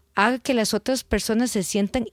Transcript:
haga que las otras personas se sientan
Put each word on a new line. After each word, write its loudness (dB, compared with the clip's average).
haga 2
que -2
las 0
otras -2
personas 0
se 0
sientan -2